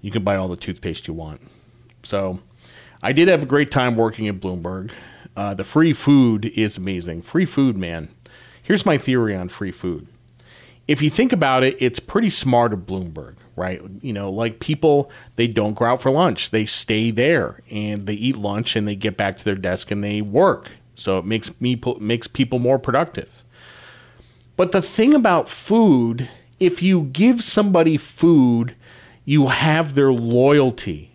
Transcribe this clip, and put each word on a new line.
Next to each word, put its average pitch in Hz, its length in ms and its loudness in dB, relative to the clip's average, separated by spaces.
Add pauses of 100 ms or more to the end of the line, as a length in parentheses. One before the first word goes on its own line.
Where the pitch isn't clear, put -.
You 101 80 -10
can 101 120 -4
buy 98 140 0
all 95 120 -4
the 87 80 -8
toothpaste - 520 -10
you 80 60 -10
want. 78 260 -14 (640)
So, 95 380 -4 (640)
I 120 100 -2
did 170 160 4
have 160 140 4
a 139 40 -6
great 143 240 2
time 123 260 0
working 110 320 0
at 98 120 -6
Bloomberg. 92 520 -8 (420)
Uh, 101 200 -6
the 98 100 -6
free 156 300 2
food 120 500 4
is 107 320 -2
amazing. 87 460 -6
Free 175 240 -2
food, 131 300 0
man. 85 340 -8 (520)
Here's 202 220 0
my 156 140 2
theory 117 360 0
on 90 140 -6
free 92 240 -10
food. 80 340 -8 (800)
If 147 140 0
you 151 100 2
think 247 220 2
about 131 320 2
it, 131 160 0
it's 123 180 0
pretty 226 300 -2
smart 120 440 2
of 95 80 -6
Bloomberg, 85 560 -10 (200)
right? 92 240 -6 (220)
You 127 100 -8
know, 101 180 -6
like, 113 300 -4
people, 147 500 0 (260)
they 120 120 0
don't 107 260 -2
go 117 120 0
out 123 160 0
for 135 80 2
lunch. 147 400 0
They 110 160 0
stay 113 440 0
there 120 600 0
and 104 360 -6
they 107 80 -4
eat 117 220 -2
lunch 104 400 -4
and 104 100 -2
they 104 100 -4
get 101 200 -4
back 98 220 -4
to - 60 -16
their 104 100 0
desk 92 360 -4
and 101 140 -4
they 104 160 -4
work. 123 520 0 (220)
So 95 240 -2
it 85 60 -4
makes 104 360 -6
me, 123 200 -2 (180)
makes 117 280 -4
people 127 320 -2
more 123 200 2
productive. - 640 -4 (1120)
But 185 160 0
the 190 100 2
thing 240 320 2
about 202 340 2
food, 127 800 2 (320)
if 180 220 2
you 185 220 4
give 214 380 2
somebody 170 540 2
food, 123 800 2 (480)
you 139 240 4
have 156 460 0
their 139 180 6
loyalty 120 1040 2